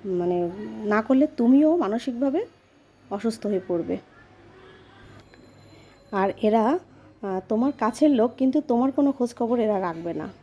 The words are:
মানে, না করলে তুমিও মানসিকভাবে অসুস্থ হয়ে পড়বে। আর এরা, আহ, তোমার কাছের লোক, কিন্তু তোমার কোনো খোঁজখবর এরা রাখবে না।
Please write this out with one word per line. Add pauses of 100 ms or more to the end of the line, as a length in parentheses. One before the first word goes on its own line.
মানে, (340)
না
করলে
তুমিও
মানসিকভাবে (680)
অসুস্থ
হয়ে
পড়বে। (2250)
আর (100)
এরা, (440)
আহ,
তোমার
কাছের
লোক,
কিন্তু
তোমার
কোনো
খোঁজখবর
এরা
রাখবে
না। (140)